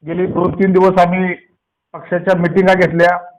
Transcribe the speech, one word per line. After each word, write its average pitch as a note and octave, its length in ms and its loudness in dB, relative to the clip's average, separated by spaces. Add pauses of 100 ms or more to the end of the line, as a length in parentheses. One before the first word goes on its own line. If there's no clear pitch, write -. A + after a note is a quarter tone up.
गेले F3 200 -4
दोन F3+ 280 -4
तीन F#3+ 180 0
दिवस F#3 340 2
आम्ही F3+ 280 -4 (580)
पक्षाच्या F3 460 -4
मिटिंगा F3+ 360 2
घेतल्या. F3 440 2 (200)